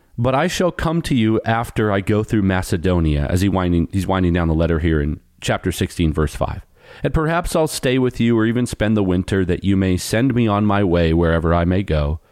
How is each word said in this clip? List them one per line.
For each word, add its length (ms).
"But 160
I 140
shall 240
come 300
to 140
you 280
after 480
I 80
go 240
through 200
Macedonia," 880
as 120
he 80
winding, 420
he's 160
winding 240
down 160
the 60
letter 260
here 220
in 180
chapter 320
sixteen, 400
verse 220
five. 300
"And 100
perhaps 400
I'll 140
stay 320
with 220
you 180
or 60
even 200
spend 300
the 80
winter, 400
that 220
you 100
may 220
send 360
me 140
on 180
my 200
way 280
wherever 400
I 120
may 180
go. 380